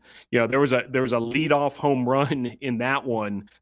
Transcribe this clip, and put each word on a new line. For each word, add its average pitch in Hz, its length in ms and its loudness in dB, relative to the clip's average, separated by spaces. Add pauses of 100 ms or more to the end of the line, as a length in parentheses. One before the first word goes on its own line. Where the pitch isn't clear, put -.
(320)
you 123 80 2
know, 117 80 4
there 135 120 2
was 139 140 4
a, 120 160 2
there 131 140 0
was 120 100 -2
a 120 40 0
leadoff 143 580 0
home 127 340 0
run 135 480 0
<laughs> - 40 -16
in 123 180 -4
that 131 260 -2
one 104 420 -4 (140)